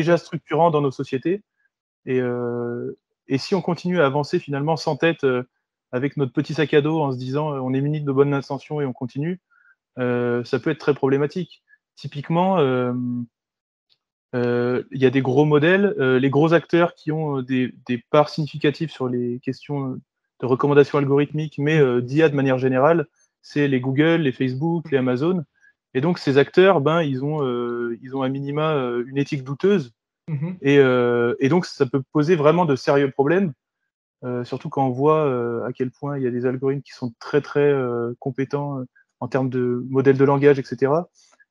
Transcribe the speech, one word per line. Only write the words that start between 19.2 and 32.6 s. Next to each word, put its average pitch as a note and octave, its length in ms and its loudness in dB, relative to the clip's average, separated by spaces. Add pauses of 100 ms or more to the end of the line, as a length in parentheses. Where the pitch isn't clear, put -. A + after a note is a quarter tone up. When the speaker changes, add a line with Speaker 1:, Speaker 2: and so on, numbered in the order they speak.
Speaker 1:
questions C3+ 600 -8 (400)
de C3 60 -6
recommandations C#3+ 520 4
algorithmiques, C#3+ 600 -2
mais, D3+ 200 0
euh, B2 220 4
d'I C3 220 0
A D#3+ 60 6
de D3 60 0
manière C3+ 240 2
générale, C3+ 480 2 (360)
c'est C#3+ 260 -2
les C3 120 0
Google, D3+ 420 2
les C3 100 0
Facebook, D3 580 -4
les C3+ 80 2
Amazon. C#3 460 0 (500)
Et C3 60 -2
donc E3+ 180 0
ces C#3 200 2
acteurs, F#3 420 4
ben, D#3+ 220 2
ils C3+ 200 -4
ont, D3 220 -2
euh, A#2+ 580 -4
ils C3 140 -12
ont C3+ 60 -4
à C3 60 -2
minima, C#3+ 460 -4
euh, B2 320 -2
une C3+ 120 -6
éthique C#3 260 -4
douteuse. C#3+ 480 0 (360)
Speaker 2:
Mhm. E3 340 -6
Speaker 1:
Et, C#3 160 4
euh, A#2+ 640 4
et C3 100 2
donc F3 160 2
ça - 180 -2
peut C3+ 180 -2 (100)
poser D3+ 240 2
vraiment D#3 280 4